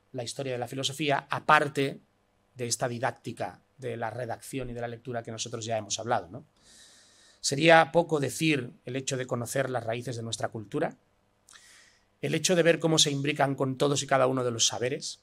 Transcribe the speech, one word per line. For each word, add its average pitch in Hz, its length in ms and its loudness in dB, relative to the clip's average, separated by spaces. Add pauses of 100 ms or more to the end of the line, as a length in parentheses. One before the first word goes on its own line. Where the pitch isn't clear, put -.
(120)
la 127 120 -8
historia 131 280 -6
de 120 60 -4
la 120 80 -6
filosofía, 135 640 -2
aparte 143 720 2 (560)
de 123 100 -4
esta 123 220 -2
didáctica 117 720 -6 (180)
de 123 180 -8
la 113 140 -6
redacción 120 580 -8
y 120 40 -10
de 120 80 -10
la 120 80 -6
lectura 117 340 -8
que 117 80 -12
nosotros 113 340 -8
ya 113 140 -2
hemos 104 220 -6
hablado, 107 280 -2
¿no? 90 160 -14 (960)
Sería 160 520 6
poco 165 260 2
decir 139 540 0 (120)
el 123 120 -6
hecho 135 200 -4
de 127 100 -4
conocer 127 440 -2
las 120 140 -4
raíces 120 320 -6
de 113 80 -8
nuestra 113 240 -4
cultura, 147 480 -6 (1200)
el 143 140 -2
hecho 165 220 2
de 165 80 4
ver 160 160 4
cómo 160 180 4
se 147 140 4
imbrican 139 420 0
con 131 240 -2
todos 143 240 2
y 139 60 -10
cada 131 180 4
uno 131 160 0
de 123 80 -2
los 113 160 2
saberes 127 560 -4